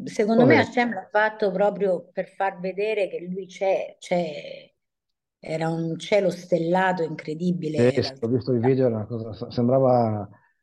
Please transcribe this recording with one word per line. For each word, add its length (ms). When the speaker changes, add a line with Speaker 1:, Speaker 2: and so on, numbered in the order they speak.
Speaker 1:
secondo 400
me 120
Speaker 2:
Corretto. 20
Speaker 1:
Hashem 340
l'ha 180
fatto 400
proprio 600
per 240
far 240
vedere 480
che 140
lui 260
c'è, 520
c'è, 720
era 300
un 300
cielo 320
stellato 720
incredibile, 760
Speaker 2:
Sì, 160
Speaker 1:
in 80
Speaker 2:
sì, 0
Speaker 1:
realtà. 180
Speaker 2:
ho 80
visto 240
il 100
video, 240
era 120
una 80
cosa, 280
se-, 180
sembrava, 760